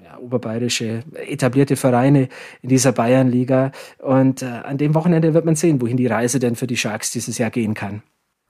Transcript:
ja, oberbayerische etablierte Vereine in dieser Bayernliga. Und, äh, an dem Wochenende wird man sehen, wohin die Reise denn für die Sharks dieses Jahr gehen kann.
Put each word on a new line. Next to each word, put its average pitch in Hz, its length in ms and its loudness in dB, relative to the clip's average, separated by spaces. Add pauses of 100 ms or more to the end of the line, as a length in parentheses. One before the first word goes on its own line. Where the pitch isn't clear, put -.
ja, - 160 -20
oberbayerische 117 840 -4 (240)
etablierte 139 480 0
Vereine 131 540 4 (320)
in 123 80 -12
dieser 131 240 4
Bayernliga. 127 800 2 (260)
Und, 131 440 2
äh, 131 40 -8
an 123 320 -8
dem 147 160 0
Wochenende 160 400 2
wird 165 100 2
man 160 120 2
sehen, 151 260 0
wohin 120 140 -2
die 123 100 2
Reise 120 320 0
denn 120 160 0
für 123 140 -6
die 120 80 -4
Sharks 110 340 -4
dieses 113 280 -8
Jahr 113 120 -2
gehen 107 240 -2
kann. 104 300 -8 (460)